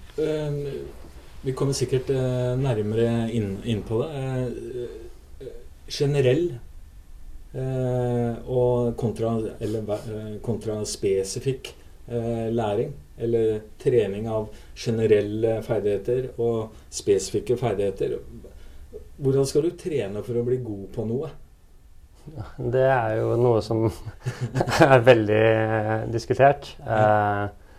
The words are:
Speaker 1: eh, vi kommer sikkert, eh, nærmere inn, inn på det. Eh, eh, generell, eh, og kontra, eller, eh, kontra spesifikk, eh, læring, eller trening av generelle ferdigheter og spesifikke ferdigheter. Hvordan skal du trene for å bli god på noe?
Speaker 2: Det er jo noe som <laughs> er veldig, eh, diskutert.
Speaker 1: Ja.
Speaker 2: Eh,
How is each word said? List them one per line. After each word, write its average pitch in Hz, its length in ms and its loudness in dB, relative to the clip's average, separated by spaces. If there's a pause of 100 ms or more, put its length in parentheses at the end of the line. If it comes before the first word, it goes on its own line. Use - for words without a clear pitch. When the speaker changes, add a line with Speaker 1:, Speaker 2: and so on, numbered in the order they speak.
(160)
Speaker 1:
eh, 151 640 -2 (640)
vi 135 80 -2
kommer 139 220 0
sikkert, 127 340 0
eh, 127 480 2
nærmere 117 760 2
inn, 101 340 -2
inn 110 180 0
på 113 200 0
det. 160 120 -4
Eh, 123 1300 -8
eh, 117 40 -14 (380)
generell, 143 680 2 (960)
eh, 123 800 -2 (140)
og 123 480 2
kontra, 113 380 -2 (260)
eller, 107 320 -4
eh, 107 500 -8
kontra 107 420 -4
spesifikk, 107 880 -2 (360)
eh, 117 420 -2
læring, 113 420 0 (260)
eller 110 420 2 (180)
trening 110 500 2
av 110 200 -2 (260)
generelle 110 880 2
ferdigheter 113 760 0
og 113 320 0 (200)
spesifikke 104 680 0
ferdigheter. 98 600 -2 (1000)
Hvordan 135 280 2
skal 147 160 2
du 170 80 2
trene 104 540 -4
for 123 100 -6
å 120 100 0
bli 123 120 0
god 104 360 -6
på 110 140 -6
noe? 139 240 -4 (1300)
Speaker 2:
Det 127 280 2
er 120 340 2
jo 113 180 0
noe 120 260 4
som 113 240 0 (480)
<laughs> 123 460 0
er 135 200 8
veldig, 113 400 6
eh, 110 640 2
diskutert. 127 720 2
Speaker 1:
Ja. 107 680 2
Speaker 2:
Eh, 101 40 -2 (300)